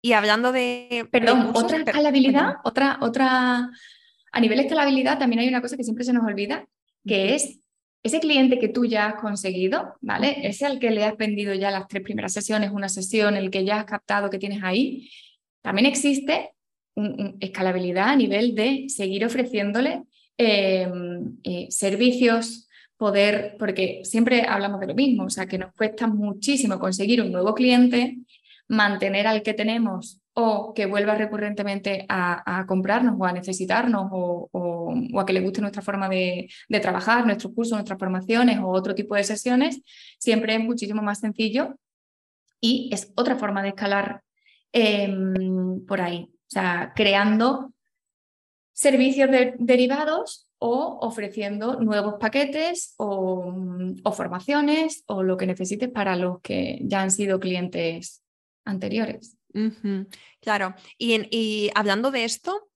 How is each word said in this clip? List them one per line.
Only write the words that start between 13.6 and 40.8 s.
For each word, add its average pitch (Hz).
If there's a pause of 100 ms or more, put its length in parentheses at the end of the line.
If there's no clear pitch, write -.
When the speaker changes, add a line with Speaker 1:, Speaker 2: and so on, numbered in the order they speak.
Speaker 2:
ya 208
has 214
captado 202
que 190
tienes 202
ahí. 196 (500)
También 196
existe 277 (420)
un, 208 (140)
un 196
escalabilidad 185
a 285
nivel 220
de 269
seguir 196
ofreciéndole, 240 (340)
eh, 196 (540)
eh, 180
servicios, 226 (300)
poder, 202
porque 190
siempre 233
hablamos 202
de 190
lo -
mismo, 226
o 196
sea, 190
que 185
nos 185
cuesta 214
muchísimo 208
conseguir 196
un 190
nuevo 190
cliente, 247 (500)
mantener 202
al 220
que 214
tenemos 214 (120)
o 220
que 208
vuelva 202
recurrentemente 208
a, 180
a 185
comprarnos 202
o 185
a 180
necesitarnos 190
o, 180
o, 170 (180)
o 196
a 190
que 190
le 190
guste 190
nuestra 202
forma 196
de, 185 (200)
de 214
trabajar, 214
nuestros 208
cursos, 233
nuestras 190
formaciones 202
o 190
otro 190
tipo 208
de 202
sesiones, 247 (360)
siempre 220
es 220
muchísimo 226